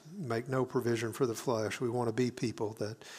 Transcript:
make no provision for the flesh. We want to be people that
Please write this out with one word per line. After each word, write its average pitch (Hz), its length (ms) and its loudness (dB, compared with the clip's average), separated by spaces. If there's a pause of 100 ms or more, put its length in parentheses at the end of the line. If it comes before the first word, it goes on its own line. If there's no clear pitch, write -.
(160)
make 123 320 -2
no 131 160 2
provision 117 480 2
for 135 140 2
the 113 80 0
flesh. 110 460 0
We 127 80 0
want 120 200 2
to 110 40 2
be 123 200 2
people 110 480 -2
that 107 160 -4 (220)